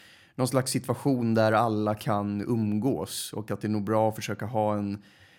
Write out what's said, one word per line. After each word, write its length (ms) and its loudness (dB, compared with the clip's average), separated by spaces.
någon 140 0
slags 240 0
situation 600 0
där 180 6
alla 420 2
kan 480 -2
umgås. 880 -2
Och 180 -6
att 100 -6
det 60 -4
är 60 0
nog 120 0
bra 240 2
att 80 -4
försöka 300 -6
ha 320 0
en, 240 -6